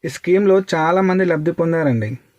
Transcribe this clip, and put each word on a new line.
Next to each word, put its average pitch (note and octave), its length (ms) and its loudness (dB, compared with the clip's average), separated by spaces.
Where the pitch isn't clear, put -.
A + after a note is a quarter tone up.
ఈ D#3+ 40 -6
స్కీమ్లో F#3+ 480 2
చాలామంది F#3 520 2
లబ్ధి E3 280 0
పొందారండి. D3+ 580 -2